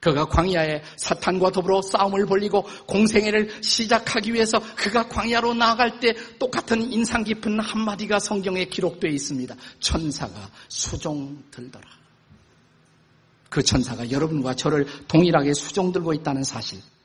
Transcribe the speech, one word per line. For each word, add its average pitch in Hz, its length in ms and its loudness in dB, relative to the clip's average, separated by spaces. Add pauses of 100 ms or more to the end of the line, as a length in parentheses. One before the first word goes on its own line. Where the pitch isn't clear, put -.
그가 151 240 2
광야에 160 580 0 (140)
사탄과 185 560 0
더불어 185 280 2
싸움을 196 460 2
벌이고 202 380 2 (240)
공생애를 214 720 4
시작하기 226 720 2
위해서 226 240 4 (160)
그가 226 320 0
광야로 233 480 0
나아갈 233 460 4
때 233 140 4 (260)
똑같은 247 520 0
인상 226 300 0
깊은 214 380 -2
한마디가 214 580 -2
성경에 190 460 -2
기록되어 175 480 -2
있습니다. 135 420 -4 (240)
"천사가 131 720 -4 (180)
수종들더라." 139 1300 -10 (1500)
그 147 140 -2
천사가 120 480 -2
여러분과 139 440 -2
저를 143 320 0 (220)
동일하게 156 440 4
수종들고 175 600 -2
있다는 139 280 -4
사실. 110 380 -8 (240)